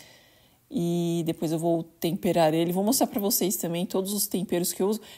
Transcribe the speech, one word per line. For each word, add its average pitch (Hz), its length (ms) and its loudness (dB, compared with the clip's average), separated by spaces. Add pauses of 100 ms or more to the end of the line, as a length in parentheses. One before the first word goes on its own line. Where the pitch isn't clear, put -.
(680)
E 170 560 0
depois 165 260 -2
eu 160 80 0
vou 165 240 0
temperar 165 720 2
ele. 170 180 2
Vou 190 120 0
mostrar 226 240 2
pra - 120 -6
vocês 196 360 0
também 170 300 -2
todos 190 280 -2
os 202 140 -2
temperos 175 460 -2
que - 80 -4
eu 185 60 2
uso. 214 140 0 (160)